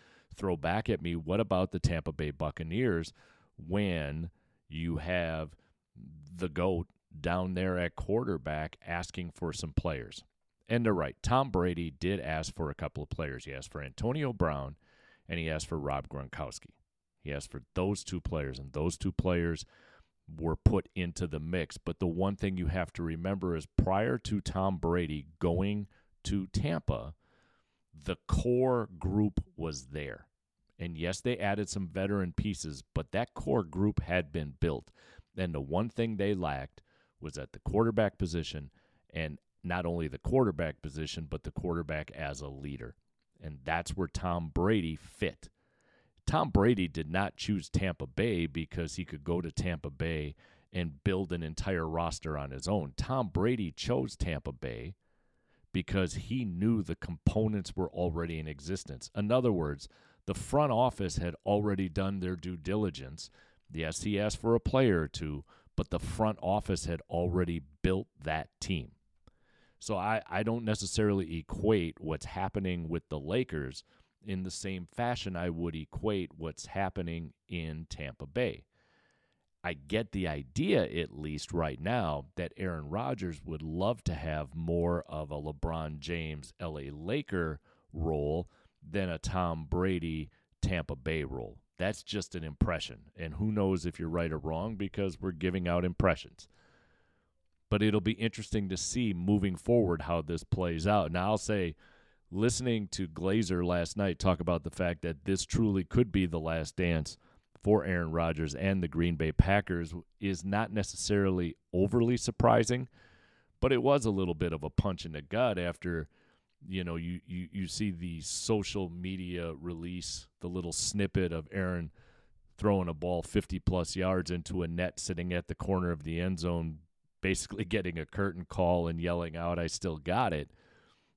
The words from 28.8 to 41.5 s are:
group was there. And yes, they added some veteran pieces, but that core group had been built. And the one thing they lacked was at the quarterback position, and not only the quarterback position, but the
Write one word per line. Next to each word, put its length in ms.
group 460
was 320
there. 400
And 180
yes, 240
they 160
added 320
some 200
veteran 440
pieces, 500
but 160
that 240
core 300
group 360
had 320
been 260
built. 320
And 180
the 60
one 300
thing 260
they 180
lacked 480
was 160
at 160
the 80
quarterback 560
position, 540
and 280
not 200
only 240
the 100
quarterback 640
position, 440
but 160
the 100